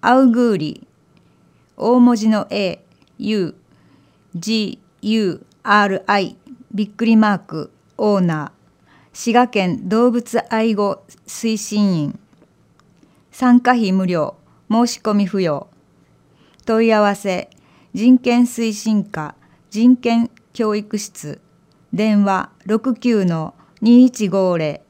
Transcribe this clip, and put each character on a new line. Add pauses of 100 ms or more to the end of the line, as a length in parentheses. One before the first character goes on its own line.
ア
ウ
グ
ー
リ、 (880)
大
文
字
の
A、 (340)
ユ
ー、 (800)
ジ (220)
ー
ユ
ー (180)
ア
ー
ル
ア
イ、 (340)
び
っ
く
り
マ
ー
ク、 (260)
オ
ー
ナ
ー。 (520)
滋
賀
県
動
物 (120)
愛
護 (220)
推
進
員。 (1120)
参
加
費
無
料、 (340)
申
し
込
み
不
要。 (1000)
問
い
合
わ
せ、 (440)
人
権
推
進
課、 (360)
人
権 (240)
教
育
室。 (520)
電
話、 (140)
六
九
の (280)
二
一
五
零。